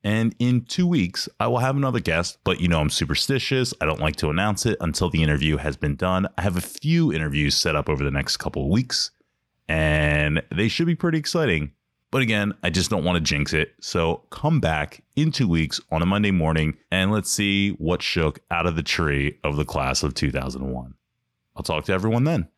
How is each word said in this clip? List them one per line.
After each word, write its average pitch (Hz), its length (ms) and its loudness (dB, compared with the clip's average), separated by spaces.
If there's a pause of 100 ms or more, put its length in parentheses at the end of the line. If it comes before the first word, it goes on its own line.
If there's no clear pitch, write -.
And 110 340 0
in 123 260 2
two 180 220 0
weeks, 110 420 0 (120)
I 113 80 0
will 120 100 0
have 131 180 0
another 131 240 0
guest, 82 440 0
but 92 160 0
you 87 80 2
know 82 120 4
I'm 73 80 2
superstitious. 123 920 0
I - 40 0
don't 78 160 0
like 76 160 0
to 76 140 0
announce 95 340 0
it 110 160 2
until 85 300 0
the 80 120 2
interview 76 340 2
has 69 200 -4
been 73 200 -2
done. 92 320 0 (100)
I 92 40 -4
have 92 140 0
a 87 60 -2
few 160 500 0
interviews 73 440 0
set 78 200 0
up 73 120 -2
over 69 160 0
the 69 60 0
next 69 260 -2
couple - 260 -6
of 69 80 -2
weeks, 123 400 0 (580)
and 76 720 2 (100)
they 113 180 0
should 170 180 0
be 170 80 2
pretty 160 240 0
exciting. 98 540 0 (380)
But 131 120 0
again, 104 400 0
I 87 80 0
just 87 200 0
don't 87 140 0
want 90 120 2
to 82 40 2
jinx 73 320 -2
it. 78 280 0
So 82 500 -2
come 151 300 0
back 76 420 -2 (120)
in 156 160 2
two 120 180 0
weeks 80 300 0 (120)
on 80 100 0
a 87 60 2
Monday 101 240 2
morning, 80 480 2 (120)
and 95 220 2
let's 107 180 -2
see 98 420 2
what 85 280 -2
shook 78 380 0 (120)
out 85 140 0
of 85 120 0
the 82 60 0
tree 73 600 0
of 73 120 0
the 73 100 0
class 65 360 -2
of 71 120 -2
two 71 160 0
thousand 65 400 -6
one. 64 240 -10 (600)
I'll - 100 -10
talk 78 220 -2
to 98 60 0
everyone 110 320 2
then. 143 340 0